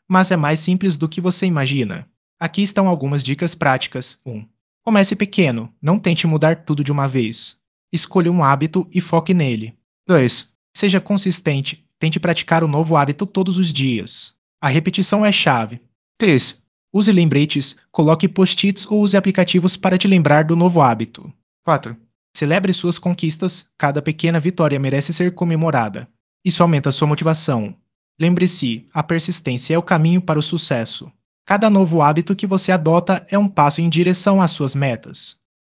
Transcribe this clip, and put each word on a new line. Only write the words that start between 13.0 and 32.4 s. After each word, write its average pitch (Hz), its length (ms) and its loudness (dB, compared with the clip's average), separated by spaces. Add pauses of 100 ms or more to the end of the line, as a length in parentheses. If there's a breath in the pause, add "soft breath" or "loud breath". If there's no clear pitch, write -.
todos 185 320 -2
os 175 160 0
dias. 123 600 -4 (280)
A 143 80 0
repetição 185 560 0
é 208 80 2
chave. 117 480 -2 (360)
Três, 165 440 2 (320)
Use 202 160 2
lembretes, 151 680 2 (120)
coloque 160 380 2
post-its 190 580 0
ou 208 140 0
use 202 160 2
aplicativos 185 600 0
para 185 200 0
te 196 120 0
lembrar 156 340 4
do 165 140 0
novo 175 240 4
hábito. 117 500 -2 (320)
Quatro, 135 320 -2 (400)
Celebre 180 380 0
suas 175 240 -2
conquistas, 175 680 -4 (120)
cada 143 240 -2
pequena 165 380 -2
vitória 151 380 0
merece 139 360 -2
ser 180 200 -2
comemorada. 156 760 -2 (340)
Isso 180 180 0
aumenta 151 300 2
sua 151 160 0
motivação. 151 680 -2 (440)
Lembre-se, 170 760 0
a 160 80 -4
persistência 160 720 -4
é 165 40 2
o 175 60 0
caminho 175 380 2
para 156 180 -2
o 147 40 -2
sucesso. - 640 -6 (360)
Cada 208 240 2
novo 175 320 4
hábito 156 340 2
que 202 120 -6